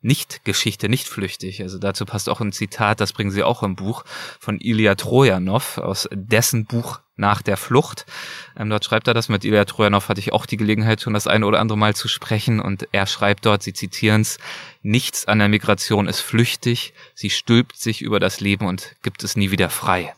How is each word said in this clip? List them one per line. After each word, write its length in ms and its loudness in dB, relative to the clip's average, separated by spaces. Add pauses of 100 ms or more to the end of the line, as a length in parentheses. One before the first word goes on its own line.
nicht 440 -2
Geschichte, 420 -2
nicht 200 -2
flüchtig. 520 -8
Also 180 -10
dazu 280 -4
passt 240 -6
auch 100 -2
ein 120 -2
Zitat, 500 -2
das 100 -2
bringen 180 -2
Sie 120 0
auch 200 2
im 140 -2
Buch, 280 -6 (340)
von 200 -6
Ilya 360 4
Trojanow 840 2
aus 340 -4
dessen 540 0
Buch 360 -6 (160)
Nach 260 0
der 160 0
Flucht. 480 0 (500)
Ähm, 140 -4
dort 160 0
schreibt 220 0
er 40 4
das, 160 0
mit 160 0
Ilya 220 4
Trojanow 420 2
hatte 120 0
ich 120 -2
auch 140 0
die 100 -4
Gelegenheit, 460 2
schon 100 -4
das 140 0
eine 180 4
oder 160 4
andere 160 0
Mal 180 4
zu 140 -6
sprechen. 520 0
Und 320 -6
er 140 2
schreibt 380 0
dort, 180 4
Sie 120 -8
zitieren's, 640 0 (420)
„Nichts 480 -2
an 100 4
der 120 6
Migration 580 2
ist 120 -4
flüchtig, 760 0 (200)
sie 140 -6
stülpt 480 0
sich 240 -4
über 200 0
das 200 0
Leben 260 0
und 360 -6
gibt 200 -8
es 140 -4
nie 140 2
wieder 180 2
frei.“ 500 -2